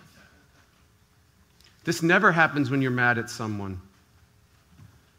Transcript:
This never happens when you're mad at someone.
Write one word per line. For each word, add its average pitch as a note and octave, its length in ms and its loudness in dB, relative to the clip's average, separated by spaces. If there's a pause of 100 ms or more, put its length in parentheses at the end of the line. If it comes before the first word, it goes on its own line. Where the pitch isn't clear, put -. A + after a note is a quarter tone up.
(1800)
This E3 200 -4
never F#3 280 4
happens D3+ 400 2
when C#3 100 0
you're C3 100 0
mad B2 280 0
at A2+ 100 -8
someone. G2+ 520 -10 (1400)